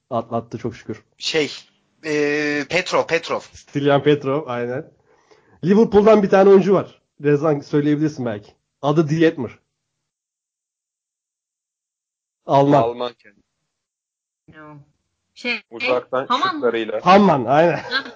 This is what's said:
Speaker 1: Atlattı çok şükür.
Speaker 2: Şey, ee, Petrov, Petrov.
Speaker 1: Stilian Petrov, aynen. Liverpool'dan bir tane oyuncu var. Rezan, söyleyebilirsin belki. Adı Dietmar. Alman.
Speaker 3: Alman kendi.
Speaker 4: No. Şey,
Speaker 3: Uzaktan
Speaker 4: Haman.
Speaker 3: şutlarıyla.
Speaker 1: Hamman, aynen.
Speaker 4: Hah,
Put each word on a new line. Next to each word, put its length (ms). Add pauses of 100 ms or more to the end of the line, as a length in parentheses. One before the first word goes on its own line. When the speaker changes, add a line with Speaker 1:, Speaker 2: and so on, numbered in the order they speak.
Speaker 1:
Atlattı 480
çok 180
şükür. 280 (140)
Speaker 2:
Şey, 340 (540)
ee, 640
Petrov, 380
Petrov. 320
Speaker 1:
Stilian 640
Petrov, 440
aynen. 440 (720)
Liverpool'dan 600
bir 60
tane 200
oyuncu 240
var. 280 (220)
Rezan, 360
söyleyebilirsin 680
belki. 260 (300)
Adı 280
Dietmar. 500 (2750)
Alman. 360
Speaker 3:
Alman 320
kendi. 260 (1160)
Speaker 4:
No. 180 (580)
Şey, 280 (100)
Speaker 3:
Uzaktan 560
Speaker 4:
Haman. 240
Speaker 3:
şutlarıyla. 540
Speaker 1:
Hamman, 400
aynen. 320
Speaker 4:
Hah, 280 (100)